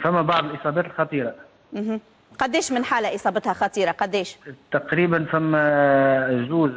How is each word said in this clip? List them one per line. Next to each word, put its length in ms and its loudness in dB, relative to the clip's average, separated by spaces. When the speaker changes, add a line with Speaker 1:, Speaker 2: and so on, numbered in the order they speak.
Speaker 1:
فما 200 2
بعض 220 0
الإصابات 420 -4
الخطيرة. 480 -4
Speaker 2:
مهم. 280 -6
قديش 340 -2
من 120 -2
حالة 300 -2
إصابتها 380 -2
خطيرة؟ 380 0
قديش؟ 460 -4
Speaker 1:
تقريبًا 600 0
فما 1160 4
زوز، 280 2